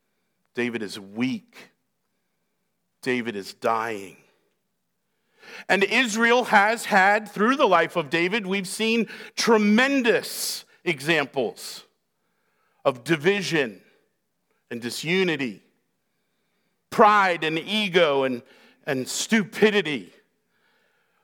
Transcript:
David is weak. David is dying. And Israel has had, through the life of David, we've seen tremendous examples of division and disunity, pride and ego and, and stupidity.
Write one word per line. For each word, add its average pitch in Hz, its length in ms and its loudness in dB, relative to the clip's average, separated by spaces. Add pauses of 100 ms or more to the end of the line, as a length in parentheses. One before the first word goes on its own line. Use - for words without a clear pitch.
(560)
David 120 260 -4
is 98 180 -12
weak. 107 680 -8 (1300)
David 120 320 -4
is 98 180 -10
dying. 110 640 -6 (1500)
And 190 140 4
Israel 233 640 2
has 214 400 4
had, 202 440 2
through 220 260 0
the 294 120 2
life 165 280 2
of 160 140 -4
David, 180 380 -2
we've 190 200 -4
seen 220 400 0 (280)
tremendous 226 1300 2 (180)
examples 143 1000 -2 (1000)
of 127 200 -2
division 151 760 0 (920)
and 120 100 -10
disunity, 143 800 -2 (1300)
pride 190 540 4
and 160 160 -2
ego 170 640 0
and, 127 180 -4 (460)
and 131 200 -4
stupidity. 196 1040 0 (1120)